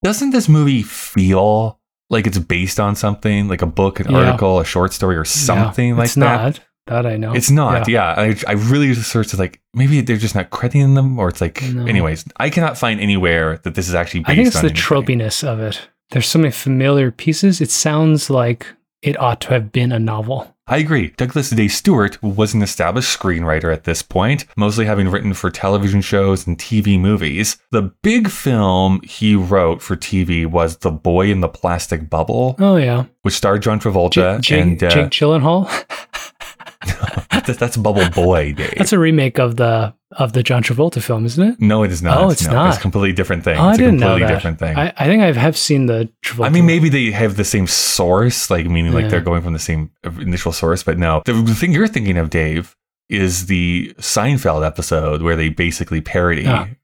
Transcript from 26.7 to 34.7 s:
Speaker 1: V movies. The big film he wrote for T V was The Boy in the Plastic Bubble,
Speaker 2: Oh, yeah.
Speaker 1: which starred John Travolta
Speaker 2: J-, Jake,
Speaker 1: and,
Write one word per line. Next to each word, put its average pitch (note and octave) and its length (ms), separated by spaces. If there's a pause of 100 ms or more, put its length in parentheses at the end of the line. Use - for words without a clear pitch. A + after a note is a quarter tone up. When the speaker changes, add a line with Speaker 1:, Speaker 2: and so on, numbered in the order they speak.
Speaker 1:
V G2+ 180
movies. F#2 580 (140)
The A2 120 (200)
big A3 260
film F#2+ 760
he G#2+ 320
wrote F2 440
for - 140
T F#2 300
V E2+ 200
was E2 340
The F2+ 120
Boy F2+ 400
in G2 100
the F2 80
Plastic E2+ 640
Bubble, A#2+ 480
Speaker 2:
Oh, G3 180
yeah. B2+ 280 (180)
Speaker 1:
which G2 120
starred G2+ 280
John G#2+ 160
Travolta F#2 600
Speaker 2:
J-, - 160
Jake, - 60
Speaker 1:
and, F2 200